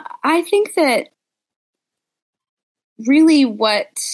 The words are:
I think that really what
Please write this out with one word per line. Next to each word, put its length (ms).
I 180
think 320
that 360
really 380
what 420